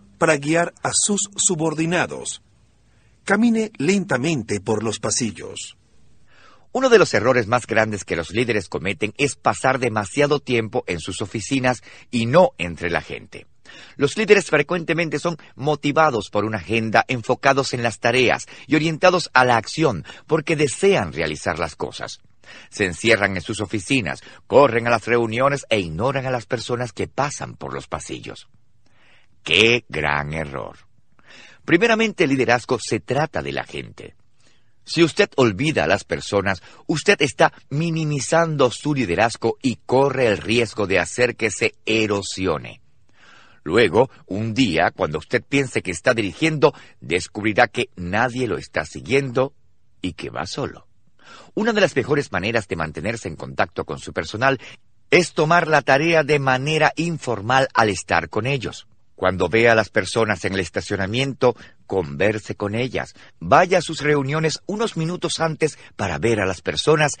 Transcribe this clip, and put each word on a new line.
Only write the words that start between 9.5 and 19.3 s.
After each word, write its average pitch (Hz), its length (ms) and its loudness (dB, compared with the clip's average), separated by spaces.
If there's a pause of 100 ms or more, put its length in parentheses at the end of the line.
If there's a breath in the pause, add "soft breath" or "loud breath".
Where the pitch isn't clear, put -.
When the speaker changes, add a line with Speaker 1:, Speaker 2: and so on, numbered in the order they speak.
Speaker 2:
demasiado 127 640 0
tiempo 117 460 -2
en 87 120 -4
sus 92 220 -10
oficinas 123 600 -2 (300 loud breath)
y 117 140 0
no 160 320 6
entre 87 320 -6
la 80 120 0
gente. - 460 -16 (500 loud breath)
Los 139 180 -2
líderes 202 300 0
frecuentemente 156 760 -4
son 170 180 -4 (180 loud breath)
motivados 143 760 0
por 104 160 -2
una 110 120 -4
agenda, 110 520 0
enfocados 131 640 0
en 123 100 -4
las 117 160 -4
tareas 117 460 2 (200 loud breath)
y 131 100 0
orientados 165 580 2